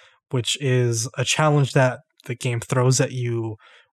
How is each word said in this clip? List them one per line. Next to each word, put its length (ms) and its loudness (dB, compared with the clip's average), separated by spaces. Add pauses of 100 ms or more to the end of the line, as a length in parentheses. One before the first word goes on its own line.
(300)
which 300 -4
is 560 0
a 80 -2
challenge 480 2
that 280 2 (260)
the 80 -8
game 260 -4
throws 400 2
at 120 0
you 440 -6 (360)